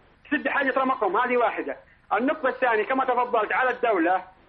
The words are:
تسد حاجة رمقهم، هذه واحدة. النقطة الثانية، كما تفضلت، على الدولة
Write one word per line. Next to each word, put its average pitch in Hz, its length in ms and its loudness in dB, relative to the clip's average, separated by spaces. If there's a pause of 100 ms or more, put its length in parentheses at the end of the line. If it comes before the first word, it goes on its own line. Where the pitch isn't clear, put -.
(260)
تسد 269 220 -2
حاجة 269 300 0
رمقهم، 254 400 0
هذه 247 200 0
واحدة. 180 400 -2 (360)
النقطة 254 360 0
الثانية، 226 340 0
كما 262 220 -2
تفضلت، 240 460 0
على 247 180 0
الدولة 190 540 2 (260)